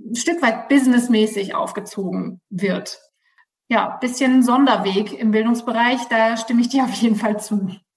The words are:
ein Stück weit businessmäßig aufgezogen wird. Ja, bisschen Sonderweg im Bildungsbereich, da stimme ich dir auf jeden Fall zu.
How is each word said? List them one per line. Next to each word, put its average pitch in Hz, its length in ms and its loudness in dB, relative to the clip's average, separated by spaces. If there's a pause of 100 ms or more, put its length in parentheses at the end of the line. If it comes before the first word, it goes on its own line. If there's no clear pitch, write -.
ein 233 60 -6
Stück 339 280 -2
weit - 260 -2
businessmäßig 240 840 2
aufgezogen 185 920 -6
wird. 185 500 -4 (720)
Ja, 208 320 -2
bisschen 254 420 2
Sonderweg 214 760 2
im 220 120 0
Bildungsbereich, 233 760 0
da 226 280 2
stimme 233 240 0
ich 240 80 2
dir 269 160 2
auf - 100 -4
jeden 220 220 2
Fall 214 240 -2
zu. 190 280 -4 (280)